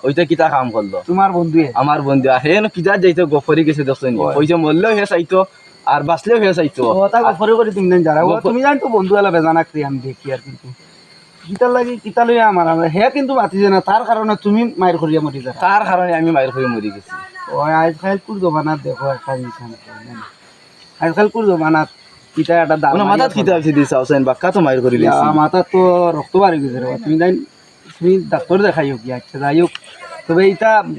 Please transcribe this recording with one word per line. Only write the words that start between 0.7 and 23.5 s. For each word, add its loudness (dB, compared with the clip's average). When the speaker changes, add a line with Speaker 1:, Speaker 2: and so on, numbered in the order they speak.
Speaker 1:
করলো? -4
Speaker 2:
তোমার 0
বন্ধুয়ে? 0
Speaker 1:
আমার 0
বন্ধু। 2
আর 4
হেন 2
কিতা -2
যাইতো 2
গফরি 0
গেছে -2
দেখছো -2
নি? -2
Speaker 2:
ওই। -2
Speaker 1:
ওই 2
যে 2
মরলেও 2
হে -2
চাইতো, 0
আর 0
বাঁচলেও 0
হে 2
চাইতো। 0
Speaker 2:
ও, 2
তা 0
Speaker 1:
আর 2
Speaker 2:
গফরি 2
করে 2
তুমি 0
জান 4
যারা। 2
ও, 2
Speaker 1:
গফ- 0
Speaker 2:
তুমি -2
জান 2
তো -6
বন্ধু 0
আলা 2
বেজানাক 0
তুই -4
আমি -6
দেখি -12
আর -6
কিন্তু। -18
কিতা -2
লাগি, -2
কিতা -2
লইয়া 4
আমার, 2
আমরা, 2
হে 2
কিন্তু -2
মাতিছে 0
না, 2
তার 0
কারণে 0
তুমি 0
মায়ের 2
করিয়া 0
মরি -6
যারা। -10
Speaker 1:
তার 2
কারণে 0
আমি 0
মায়ের 2
করিয়া -2
মরি -4
গেছি। -14
Speaker 2:
ও, -4
আজকাল -2
কুর -10
জমানাত -2
দেখো -8
একটা -6
জিনিস -12
আমি -18
কই -20
না। -12
আজকাল 2
কুর -4
জমানাত 2
কিতা 0
একটা 2
দাম 0
Speaker 1:
কোনো 2
Speaker 2:
মারি 2
Speaker 1:
মাথাত 0
Speaker 2:
আছে। -4
Speaker 1:
কিতা 2